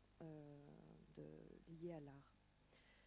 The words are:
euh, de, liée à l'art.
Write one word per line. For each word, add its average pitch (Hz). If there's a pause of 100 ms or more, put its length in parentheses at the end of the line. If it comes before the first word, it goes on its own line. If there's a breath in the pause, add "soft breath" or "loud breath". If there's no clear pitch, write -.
(220)
euh, 147 (460)
de, - (440)
liée 165
à 160
l'art. 139 (680 loud breath)